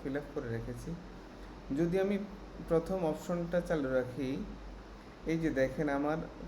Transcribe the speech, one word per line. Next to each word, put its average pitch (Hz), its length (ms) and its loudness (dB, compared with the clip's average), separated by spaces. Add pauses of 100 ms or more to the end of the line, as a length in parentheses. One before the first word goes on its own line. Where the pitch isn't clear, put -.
ফিল 139 140 -2
আপ 147 60 -2 (120)
করে 120 140 -2
রেখেছি, 120 460 -4 (840)
যদি 170 240 4
আমি 202 180 4 (500)
প্রথম 175 360 4
অপশনটা 175 560 2
চালু 151 340 2
রাখি, 131 500 2 (800)
এই 160 120 4
যে 160 120 4
দেখেন 135 380 4
আমার 143 280 2 (320)